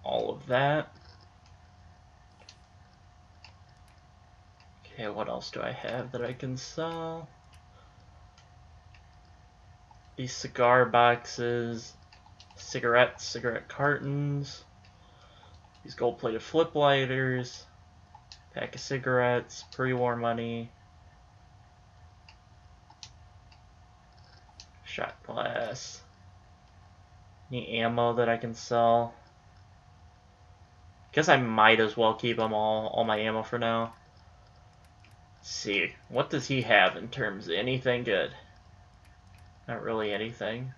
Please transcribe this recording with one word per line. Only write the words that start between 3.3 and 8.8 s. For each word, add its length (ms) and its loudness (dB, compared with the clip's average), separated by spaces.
Okay, 220 -10
what 200 -6
else 220 -8
do 120 -8
I 100 -6
have 400 -8
that 120 -6
I 80 -6
can 240 -8
sell? 720 -8